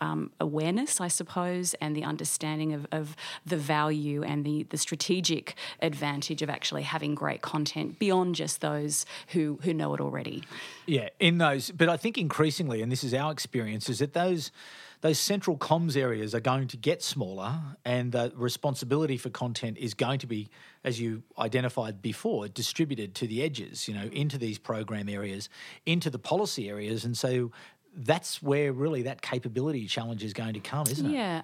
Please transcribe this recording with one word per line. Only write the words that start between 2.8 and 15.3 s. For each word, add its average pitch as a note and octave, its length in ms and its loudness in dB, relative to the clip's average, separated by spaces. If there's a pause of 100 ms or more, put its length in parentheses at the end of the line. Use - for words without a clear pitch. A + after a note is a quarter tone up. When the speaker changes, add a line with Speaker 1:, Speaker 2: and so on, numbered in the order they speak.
Speaker 1:
of D#3 240 -4 (300)
the D#3+ 120 0
value D3+ 640 2
and D3 220 0
the, D3+ 240 0
the - 80 -4
strategic - 800 0 (260)
advantage D3 600 0
of D3+ 80 -2
actually C#3+ 340 -2
having D3 320 0
great D3 260 -2
content D#3 580 -2
beyond F#3 360 4
just - 260 -2
those D3 440 0 (240)
who, D3+ 340 2
who F3 100 2
know D3+ 200 2
it - 60 0
already? - 440 -4 (420)
Speaker 2:
Yeah, C3 240 2 (100)
in E3+ 180 6
those, C#3+ 340 4
but E3 180 6
I E3 80 4
think A3+ 200 0
increasingly, D3+ 640 2
and A#2 100 0
this C3 120 0
is B2 100 0
our C#3+ 180 2
experience, A2 580 -4
is A2+ 100 0
that D3 140 0
those, F3 380 2 (500)
those D#3 180 4
central F#3+ 380 2